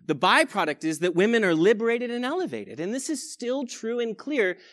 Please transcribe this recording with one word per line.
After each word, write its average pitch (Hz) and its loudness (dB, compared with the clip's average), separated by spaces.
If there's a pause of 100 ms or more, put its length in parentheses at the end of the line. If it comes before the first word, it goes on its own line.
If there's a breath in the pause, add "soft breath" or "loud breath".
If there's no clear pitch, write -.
the 156 0
byproduct 185 2
is 160 -2
that 175 0
women 220 4
are 175 4
liberated 233 2
and 240 -4
elevated. 135 -6
And 185 -4
this 262 -6
is - -6
still 247 -4
true 233 -6
and 226 -4
clear 220 0 (140 loud breath)